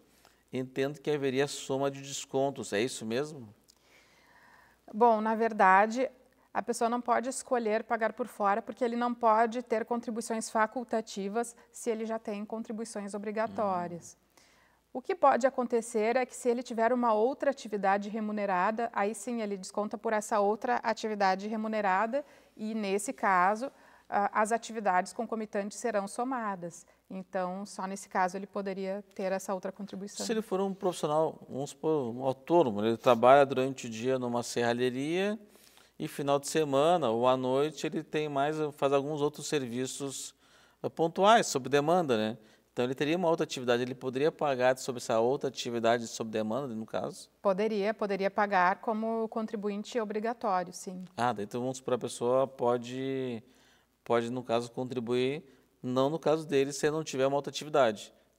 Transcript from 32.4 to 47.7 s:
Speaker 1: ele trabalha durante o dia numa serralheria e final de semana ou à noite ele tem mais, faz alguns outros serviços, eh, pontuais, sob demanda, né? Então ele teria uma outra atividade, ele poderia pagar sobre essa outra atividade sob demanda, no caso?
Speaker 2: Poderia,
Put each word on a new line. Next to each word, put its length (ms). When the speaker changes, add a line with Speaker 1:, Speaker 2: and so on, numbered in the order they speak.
Speaker 1:
ele 120
trabalha 500
durante 400
o 40
dia 280
numa 240
serralheria 960
e 100
final 320
de 80
semana 640
ou 180
à 80
noite 500
ele 160
tem 260
mais, 280
faz 160
alguns 280
outros 260
serviços, 880
eh, 60
pontuais, 580
sob 220
demanda, 480
né? 220
Então 120
ele 100
teria 220
uma 120
outra 140
atividade, 400
ele 140
poderia 340
pagar 480
sobre 240
essa 160
outra 300
atividade 580
sob 240
demanda, 420
no 140
caso? 420
Speaker 2:
Poderia, 500